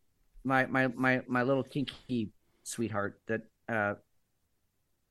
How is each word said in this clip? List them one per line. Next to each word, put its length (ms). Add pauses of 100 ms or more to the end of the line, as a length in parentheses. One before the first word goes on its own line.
(440)
my, 220
my, 220
my, 380
my 180
little 200
kinky 680 (320)
sweetheart, 640
that, 160 (260)
uh, 240 (1160)